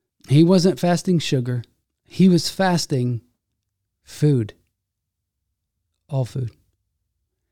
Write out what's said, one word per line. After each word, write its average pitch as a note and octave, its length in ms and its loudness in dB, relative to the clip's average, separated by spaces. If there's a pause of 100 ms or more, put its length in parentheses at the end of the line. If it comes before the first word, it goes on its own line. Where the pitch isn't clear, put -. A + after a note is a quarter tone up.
(300)
He D3 140 6
wasn't F3+ 360 2
fasting F3 400 0
sugar. B2 440 -4 (420)
He F#3+ 240 2
was E3+ 200 2
fasting C3+ 720 -2 (800)
food. C3+ 520 -2 (1500)
All C3+ 160 -4
food. A#2+ 280 -8 (1000)